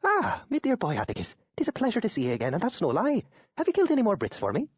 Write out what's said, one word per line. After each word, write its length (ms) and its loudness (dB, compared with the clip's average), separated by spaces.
Ah, 460 0
me 100 0
dear 200 2
boy 180 0
Atticus, 400 -4
tis 100 0
a 40 -4
pleasure 280 0
to 80 0
see 140 -2
ye 80 0
again, 240 0
and 80 -2
that's 180 -2
no 80 2
lie. 340 2
Have 80 0
you 80 0
killed 160 4
any 100 4
more 160 4
Brits 220 -4
for 120 -2
me? 280 -2